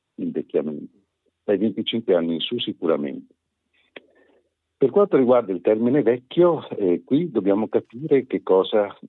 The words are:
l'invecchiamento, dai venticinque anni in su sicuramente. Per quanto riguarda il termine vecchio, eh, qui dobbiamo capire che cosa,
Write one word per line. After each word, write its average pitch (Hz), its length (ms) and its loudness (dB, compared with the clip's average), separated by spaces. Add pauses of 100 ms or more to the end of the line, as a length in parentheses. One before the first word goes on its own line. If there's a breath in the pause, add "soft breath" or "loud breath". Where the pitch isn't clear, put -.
(140)
l'invecchiamento, 78 840 -6 (460)
dai 101 160 0
venticinque 110 560 -2
anni 82 200 0
in 78 60 -6
su - 200 -8
sicuramente. 73 760 -4 (1400 loud breath)
Per 131 140 0
quanto 202 260 2
riguarda 117 360 4
il 87 80 -6
termine 120 420 2
vecchio, 127 680 0
eh, 90 340 -2
qui 156 280 0
dobbiamo 101 360 0
capire 131 580 -2
che - 160 -4
cosa, 98 540 2 (120)